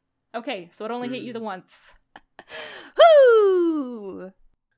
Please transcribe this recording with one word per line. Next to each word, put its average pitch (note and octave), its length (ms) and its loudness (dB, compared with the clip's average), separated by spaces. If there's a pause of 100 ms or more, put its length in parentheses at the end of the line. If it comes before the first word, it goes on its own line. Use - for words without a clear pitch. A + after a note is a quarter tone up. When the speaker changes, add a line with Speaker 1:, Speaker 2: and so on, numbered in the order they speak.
(360)
Speaker 1:
Okay, A3+ 360 -12
so - 140 -16
it A3+ 60 -10
only B3 180 -10
hit B3+ 140 -12
you A#3+ 100 -14
the A3+ 60 -12
Speaker 2:
Mm. A3+ 40 -14
Speaker 1:
once. - 520 -16 (420)
Speaker 3:
<laughs> - 600 -20
Woo! E4+ 1300 2 (460)